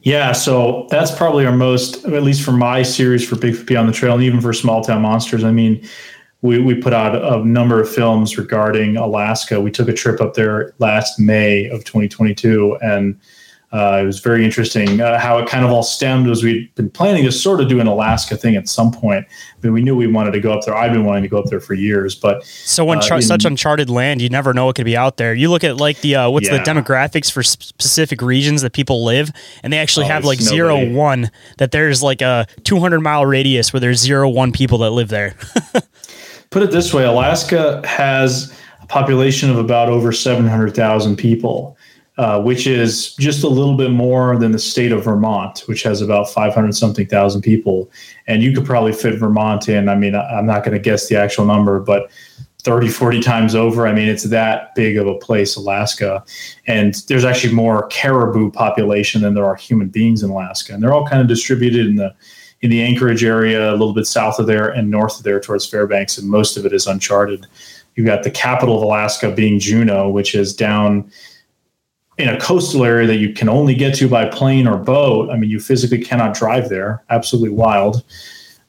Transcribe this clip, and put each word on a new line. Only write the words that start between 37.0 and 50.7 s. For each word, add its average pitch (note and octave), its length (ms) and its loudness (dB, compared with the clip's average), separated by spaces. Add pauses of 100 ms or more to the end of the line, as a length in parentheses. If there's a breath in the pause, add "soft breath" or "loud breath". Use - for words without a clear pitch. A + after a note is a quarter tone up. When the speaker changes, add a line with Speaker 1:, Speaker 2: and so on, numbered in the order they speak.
Speaker 1:
Alaska C#3+ 800 0
has C3+ 680 -2 (280 loud breath)
a - 40 -20
population C3+ 640 0
of A#2+ 80 2
about A#2 320 0
over A#2+ 240 0
seven A#2 340 0
hundred A2 280 0
thousand A2 420 0
people. A#2 580 -2 (420 soft breath)
Uh, G#2+ 240 0
which B2 240 -2
is A#2 500 -2
just C#3+ 280 -2
a D#3 60 0
little C3+ 260 2
bit C3 160 0
more B2 460 2
than A2+ 160 2
the A2 40 0
state A#2+ 360 -2
of G2+ 100 -2
Vermont, G#2 640 -2
which - 180 -6
has G#2 180 -2
about G#2 300 0
five G#2+ 220 0
hundred G#2+ 200 2
something G#2 320 0
thousand G2+ 360 0
people. G#2+ 500 0 (340 loud breath)
And A2 160 0
you C3+ 120 2
could C#3+ 100 0
probably A2+ 300 2
fit A2+ 220 -2
Vermont G#2+ 520 0
in. G2+ 220 2
I G2+ 60 0
mean, G2+ 200 0
I, G2+ 60 -2 (160)
I'm G#2 80 -2
not G#2+ 180 0
gonna G#2 160 -2